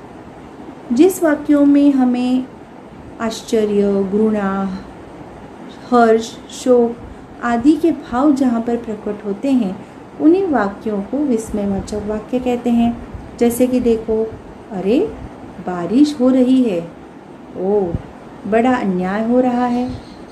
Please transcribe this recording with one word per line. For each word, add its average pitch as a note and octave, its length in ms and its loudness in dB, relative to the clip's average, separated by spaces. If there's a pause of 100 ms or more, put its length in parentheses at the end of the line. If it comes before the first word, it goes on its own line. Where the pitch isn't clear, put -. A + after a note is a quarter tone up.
(920)
जिस F4 300 4
वाक्यों D4 420 4
में C#4+ 260 6
हमें B3+ 540 2 (760)
आश्चर्य, G#3 840 0
घृणा, G3 720 0 (1160)
हर्ष, A3+ 440 4 (120)
शोक A#3+ 480 2 (460)
आदि A#3+ 280 4
के E4 200 2
भाव C#4 440 0
जहाँ B3 260 0
पर A#3+ 160 -2
प्रकट G#3 480 -8
होते G#3 260 -2
हैं, G#3+ 340 -2 (360)
उन्हीं F4+ 260 4
वाक्यों G#3 540 -2
को G3+ 160 -6
विस्मयवाचक G#3 920 -2
वाक्य G#3+ 320 -4
कहते B3 300 -2
हैं। A#3 380 0 (320)
जैसे A#3 280 4
कि B3+ 120 2
देखो, A3 520 0 (400)
"अरे, G3 280 0 (680)
बारिश F#3 520 0
हो B3 100 4
रही C4 340 4
है। E3+ 280 -2 (680)
ओह, F#3+ 360 -2 (540)
बड़ा A#3 280 2
अन्याय G3 540 -2
हो B3 100 4
रहा B3 260 0
है। B3 240 -2 (420)